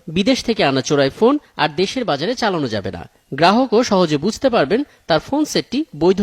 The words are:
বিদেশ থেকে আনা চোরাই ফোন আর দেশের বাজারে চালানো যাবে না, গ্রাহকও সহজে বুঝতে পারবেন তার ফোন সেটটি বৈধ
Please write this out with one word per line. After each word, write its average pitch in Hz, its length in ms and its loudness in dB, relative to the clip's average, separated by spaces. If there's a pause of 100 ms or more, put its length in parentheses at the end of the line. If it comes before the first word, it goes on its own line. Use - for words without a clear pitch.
বিদেশ 196 340 0
থেকে 214 220 -2
আনা 135 180 2
চোরাই 139 360 2
ফোন 240 160 4 (220)
আর 151 200 0
দেশের 196 280 -2
বাজারে 165 300 -2
চালানো 175 340 -2
যাবে 104 280 -4
না, 82 60 -12 (300)
গ্রাহকও 208 520 2
সহজে 180 340 2
বুঝতে 208 320 -2
পারবেন 202 300 2 (260)
তার 156 140 2
ফোন 294 240 -2
সেটটি 208 340 -4 (180)
বৈধ 180 260 2